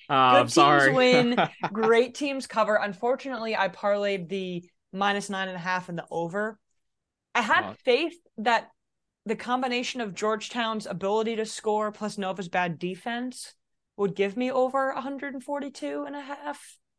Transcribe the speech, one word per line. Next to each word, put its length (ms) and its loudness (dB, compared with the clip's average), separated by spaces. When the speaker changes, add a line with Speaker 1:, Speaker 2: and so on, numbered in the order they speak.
Speaker 1:
Uh, 220 6
Speaker 2:
Good 80 10
Speaker 1:
I'm 60 8
Speaker 2:
teams 100 -4
Speaker 1:
sorry. 380 8
<laughs> 20 2
Speaker 2:
win, 540 4
great 420 4
teams 320 -4
cover. 300 2
Unfortunately, 800 -2
I 120 0
parlayed 600 -2
the 360 -6
minus 360 -2
nine 200 -4
and 80 -10
a 40 -8
half 280 -4
and 100 -6
the 140 -10
over. 480 -6
I 80 2
had 220 2
Speaker 1:
Oh. 100 -10
Speaker 2:
faith 300 0
that 320 0
the 100 -4
combination 640 -4
of 120 -8
Georgetown's 720 -4
ability 500 -2
to 100 -4
score 460 -4
plus 260 -8
Nova's 300 -6
bad 300 -2
defense 760 -10
would 180 -2
give 220 -2
me 140 -2
over 400 0
a 100 -6
hundred 320 -8
and 100 -10
forty-two 640 -8
and 80 -12
a 60 -10
half, 580 -12